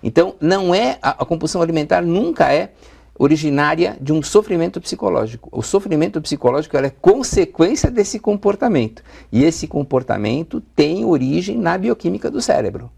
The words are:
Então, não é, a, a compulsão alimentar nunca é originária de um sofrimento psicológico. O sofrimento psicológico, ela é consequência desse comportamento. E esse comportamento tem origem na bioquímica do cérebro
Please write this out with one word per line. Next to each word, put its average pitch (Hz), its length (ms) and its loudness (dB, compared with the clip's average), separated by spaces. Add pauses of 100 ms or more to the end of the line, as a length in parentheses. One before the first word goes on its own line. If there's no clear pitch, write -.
Então, 170 380 2
não 180 340 2
é, 240 260 0
a, 135 100 0
a - 140 -4
compulsão 165 360 -4
alimentar 165 400 0
nunca 175 500 0
é 170 200 0 (460)
originária 151 840 2
de 135 100 -4
um 156 100 2
sofrimento 180 600 0
psicológico. 117 680 -4
O - 120 -8
sofrimento 180 600 0
psicológico, 143 540 0
ela 135 120 2
é - 20 0
consequência 208 1000 2
desse 220 300 -2
comportamento. 202 800 0 (300)
E 127 140 4
esse 160 220 0
comportamento 127 920 -2
tem 185 460 0
origem 175 520 0
na 180 200 0
bioquímica 196 520 -2
do 262 120 -4
cérebro 110 560 -2